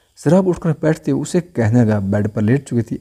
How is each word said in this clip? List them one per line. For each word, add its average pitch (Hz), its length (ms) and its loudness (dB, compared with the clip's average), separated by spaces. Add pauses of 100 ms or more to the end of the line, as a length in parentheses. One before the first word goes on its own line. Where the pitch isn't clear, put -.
(240)
जराब 185 240 2
उठकर 165 220 -2
बैठते 156 420 -2
उसे 156 280 -2
कहने 120 400 0
लगा, 107 200 2
बेड 101 280 -2
पर 107 140 -4
लेट 123 260 0
चुकी 120 140 -2
थी, - 180 -6